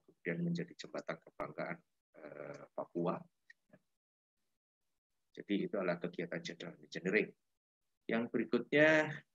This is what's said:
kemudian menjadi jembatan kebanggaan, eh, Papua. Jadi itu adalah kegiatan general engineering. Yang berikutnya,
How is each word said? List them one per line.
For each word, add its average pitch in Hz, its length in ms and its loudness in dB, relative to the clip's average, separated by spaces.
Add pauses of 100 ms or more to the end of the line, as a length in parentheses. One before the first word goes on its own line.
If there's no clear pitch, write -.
kemudian - 400 -4
menjadi - 320 -2
jembatan - 480 -8
kebanggaan, - 560 -8 (400)
eh, 73 560 -12
Papua. - 400 -2 (2250)
Jadi 95 320 -2
itu - 160 -4
adalah 87 160 0
kegiatan 87 400 -4
general 87 400 -10
engineering. 95 480 0 (800)
Yang 117 240 2
berikutnya, 123 800 6 (240)